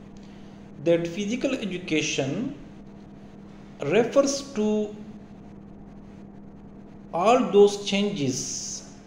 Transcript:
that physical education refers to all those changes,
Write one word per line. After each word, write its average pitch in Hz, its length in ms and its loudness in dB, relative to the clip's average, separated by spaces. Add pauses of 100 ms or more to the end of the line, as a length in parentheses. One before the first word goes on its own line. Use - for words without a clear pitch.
(840)
that 170 240 4
physical 226 460 -2
education 156 800 -2 (1600)
refers 240 500 4 (140)
to 214 400 0 (2250)
all 214 380 6
those 202 340 10
changes, 175 560 0 (640)